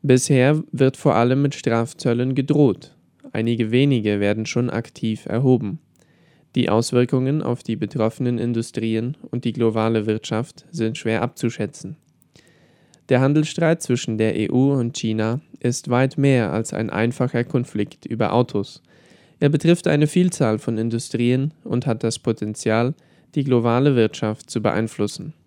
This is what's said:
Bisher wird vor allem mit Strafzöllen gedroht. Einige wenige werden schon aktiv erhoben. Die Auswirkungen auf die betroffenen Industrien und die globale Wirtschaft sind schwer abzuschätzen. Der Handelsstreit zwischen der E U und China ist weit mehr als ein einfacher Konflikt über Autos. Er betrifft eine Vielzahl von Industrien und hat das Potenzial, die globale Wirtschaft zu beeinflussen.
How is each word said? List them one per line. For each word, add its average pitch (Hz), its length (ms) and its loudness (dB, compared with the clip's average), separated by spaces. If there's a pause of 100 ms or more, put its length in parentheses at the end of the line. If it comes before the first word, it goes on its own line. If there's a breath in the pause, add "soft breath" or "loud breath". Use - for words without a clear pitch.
Bisher 135 600 4 (100)
wird 131 260 2
vor 127 160 2
allem 123 260 4
mit 143 140 0
Strafzöllen 120 800 -2
gedroht. 139 600 0 (380)
Einige 113 380 -2
wenige 117 500 2
werden 104 240 0
schon 120 240 -2
aktiv 110 560 -6
erhoben. 117 540 0 (760 soft breath)
Die 123 140 2
Auswirkungen 127 720 0
auf 120 220 -6
die 113 140 -6
betroffenen 113 600 -2
Industrien 113 800 -4 (140)
und 123 160 -6
die 117 80 -4
globale 113 500 0
Wirtschaft 110 680 -4
sind 113 280 -4
schwer 110 240 -2
abzuschätzen. - 720 -6 (1120 soft breath)
Der 127 140 4
Handelsstreit 156 580 2
zwischen 117 380 -2
der 110 200 0
E 107 120 -2
U 139 240 2
und 123 240 -2
China 110 420 -2 (200)
ist - 280 -4
weit 127 300 2
mehr 127 340 2
als 110 220 -4
ein 113 160 -2
einfacher 120 540 -2
Konflikt - 600 -4
über 113 300 -2
Autos. 117 480 0 (580 soft breath)
Er 147 80 4
betrifft 165 400 2
eine 151 200 2
Vielzahl 151 500 2
von 117 180 -4
Industrien 117 800 -2 (100)
und 123 220 -2
hat 117 180 -2
das 113 140 -2
Potenzial, 110 720 -2 (420 soft breath)
die 147 80 -2
globale 127 540 2
Wirtschaft 110 520 -2
zu 113 140 -4
beeinflussen. 107 680 -4 (140)